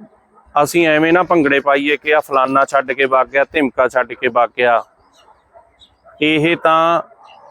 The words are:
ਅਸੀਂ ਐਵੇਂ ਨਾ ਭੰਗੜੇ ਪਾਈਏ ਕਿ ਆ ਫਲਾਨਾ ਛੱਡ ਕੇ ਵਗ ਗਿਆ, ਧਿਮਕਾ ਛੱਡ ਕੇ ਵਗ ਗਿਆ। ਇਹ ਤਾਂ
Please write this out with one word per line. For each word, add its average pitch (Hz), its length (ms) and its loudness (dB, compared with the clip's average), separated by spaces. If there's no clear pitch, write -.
ਅਸੀਂ 170 260 0
ਐਵੇਂ 156 240 2
ਨਾ 180 100 2
ਭੰਗੜੇ 143 380 0
ਪਾਈਏ 143 360 0
ਕਿ 151 180 -2
ਆ 151 60 2
ਫਲਾਨਾ 135 440 0
ਛੱਡ 135 280 -4
ਕੇ 135 120 -2
ਵਗ 127 220 0
ਗਿਆ, 135 180 0
ਧਿਮਕਾ 131 440 -2
ਛੱਡ 113 240 -4
ਕੇ 127 160 -4
ਵਗ 120 280 0
ਗਿਆ। 120 280 0
ਇਹ 156 360 0
ਤਾਂ 165 460 0